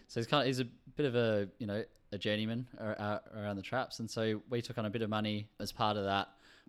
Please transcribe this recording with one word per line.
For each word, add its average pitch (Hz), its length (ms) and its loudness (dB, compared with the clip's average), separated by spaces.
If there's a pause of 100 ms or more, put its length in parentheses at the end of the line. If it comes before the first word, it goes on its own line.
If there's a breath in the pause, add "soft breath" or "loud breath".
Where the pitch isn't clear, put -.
So - 100 -4
he's 113 80 0
kind 147 140 4
of, 123 60 4
he's 131 120 2
a 127 80 2 (300)
bit 147 80 2
of 120 100 2
a, 110 320 4 (120)
you 113 80 -4
know, 104 160 -2 (280)
a 104 60 -6
journeyman 110 500 0 (100)
ar-, 107 220 -4
ar-, 104 220 -2 (160)
around 104 180 -4
the 98 60 -6
traps. - 380 -4
And 110 120 -6
so 110 380 0
we 120 120 0
took - 160 -8
on 113 80 -2
a 107 40 0
bit 110 120 -2
of 107 80 0
money 107 380 0 (140)
as 104 100 -6
part 107 240 2
of 101 80 0
that. 98 240 2 (420 loud breath)